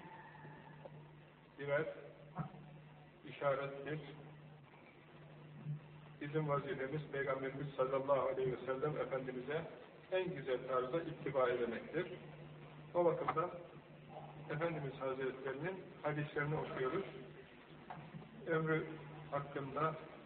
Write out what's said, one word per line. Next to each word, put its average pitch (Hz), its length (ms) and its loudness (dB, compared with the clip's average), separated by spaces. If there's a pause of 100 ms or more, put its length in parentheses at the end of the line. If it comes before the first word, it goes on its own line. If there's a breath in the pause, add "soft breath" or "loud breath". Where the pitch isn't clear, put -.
(1600)
birer 143 260 6 (1400)
işarettir. 143 760 2 (2250)
Bizim 147 280 4
vazifemiz 135 520 2 (100)
Peygamberimiz 135 560 2 (100)
sallallahu 135 500 6
aleyhi 131 240 4
ve 123 140 -2
sellem 135 320 2
Efendimiz'e 127 640 0 (500)
en 185 240 4
güzel 131 320 0
tarzda 131 340 4
ittiba 135 480 4
etmektir. 120 640 2 (800)
O 175 120 8
bakımdan 170 440 4 (1000)
Efendimiz 151 440 0
Hazretlerinin 135 880 0 (200)
hadislerini 147 520 2
okuyoruz. 147 500 2 (1400)
Ömrü 160 400 6 (440)
hakkında, 143 640 0 (300)